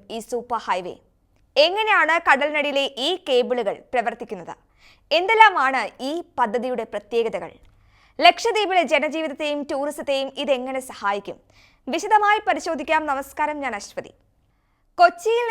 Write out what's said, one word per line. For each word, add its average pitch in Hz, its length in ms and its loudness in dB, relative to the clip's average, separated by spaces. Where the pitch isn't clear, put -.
ഈ - 20 -8
സൂപ്പർ 233 360 -6
ഹൈവേ? 180 300 -4
എങ്ങനെയാണ് 359 500 2
കടലിനടിയിലെ 262 580 2
ഈ - 20 0
കേബിളുകൾ 240 480 0
പ്രവർത്തിക്കുന്നത്? 220 640 -6
എന്തെല്ലാമാണ് 359 640 4
ഈ - 20 -4
പദ്ധതിയുടെ 233 540 -2
പ്രത്യേകതകൾ? 208 600 -4
ലക്ഷദ്വീപിലെ 370 580 2
ജനജീവിതത്തെയും 294 680 -2
ടൂറിസത്തെയും 277 580 -4
ഇതെങ്ങനെ 262 460 -2
സഹായിക്കും? 202 500 -6
വിശദമായി 415 560 2
പരിശോധിക്കാം. 311 520 -2
നമസ്കാരം, 294 500 -6
ഞാൻ 240 180 -6
അശ്വതി. - 320 -16
കൊച്ചിയിൽ 427 520 2